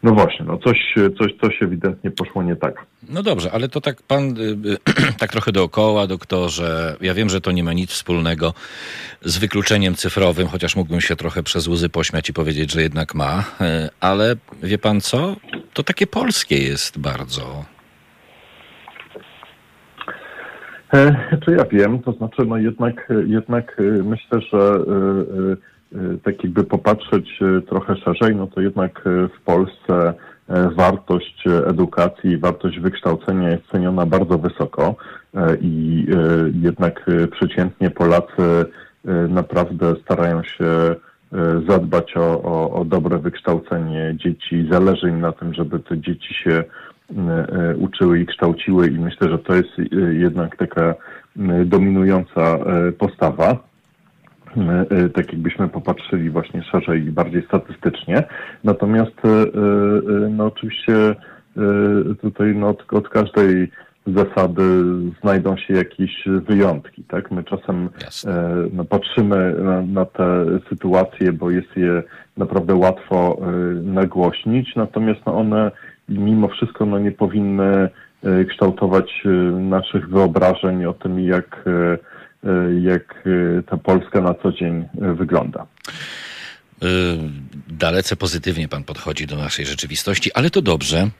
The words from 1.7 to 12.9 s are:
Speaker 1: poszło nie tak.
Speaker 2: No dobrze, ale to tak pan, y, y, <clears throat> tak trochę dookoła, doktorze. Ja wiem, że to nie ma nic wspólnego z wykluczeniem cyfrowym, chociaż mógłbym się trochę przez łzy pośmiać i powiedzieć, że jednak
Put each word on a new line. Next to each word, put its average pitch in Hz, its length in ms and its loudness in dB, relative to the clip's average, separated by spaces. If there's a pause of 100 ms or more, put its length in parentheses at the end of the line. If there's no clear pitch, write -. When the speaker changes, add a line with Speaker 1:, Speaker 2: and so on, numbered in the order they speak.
Speaker 1:
poszło - 320 -6
nie 87 120 -2
tak. - 300 -6 (240)
Speaker 2:
No 170 140 -6
dobrze, 104 280 -2
ale 120 180 -6
to 139 120 -6
tak 139 200 -6
pan, 135 360 0
y, 110 40 -6
y, 104 360 -2 (160)
<clears throat> 135 260 0
tak 110 120 -2
trochę 113 200 -2
dookoła, 101 560 2
doktorze. 85 960 -2
Ja 92 120 0
wiem, 107 160 0
że 92 120 -2
to 95 100 -2
nie 90 120 0
ma 85 100 -2
nic 90 180 -2
wspólnego 82 640 -2 (680)
z 85 160 -4
wykluczeniem 98 580 0
cyfrowym, 90 520 0
chociaż 85 280 -4
mógłbym 87 260 -2
się - 140 -2
trochę 80 280 -6
przez 80 240 -4
łzy 85 220 0
pośmiać 80 400 -4
i - 40 -8
powiedzieć, 78 380 -2
że 80 100 0
jednak 80 340 -4